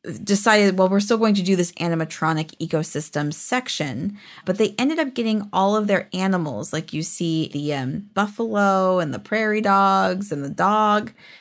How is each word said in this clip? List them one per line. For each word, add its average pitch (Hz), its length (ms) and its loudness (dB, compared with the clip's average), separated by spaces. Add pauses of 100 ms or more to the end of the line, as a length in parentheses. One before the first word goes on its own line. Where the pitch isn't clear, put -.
(240)
decided, 202 540 4
"Well, 185 120 4
we're 196 100 4
still 214 200 2
going 214 160 4
to 196 80 0
do 190 120 4
this 175 180 0
animatronic 160 840 -2
ecosystem 151 760 -4
section," 202 840 -4 (280)
but 185 120 -2
they 214 200 0
ended 302 220 0
up 277 140 -4
getting 220 400 -2
all 196 220 2
of 214 120 0
their 196 240 0
animals, 175 640 -2
like 156 180 -6
you 156 120 -4
see 160 500 -2
the, 147 220 -4
um, 135 380 -6
buffalo 202 880 2
and 151 140 -2
the 110 60 -8
prairie 214 420 -2
dogs 196 680 2
and 143 120 -6
the 139 60 -8
dog. 208 640 0 (280)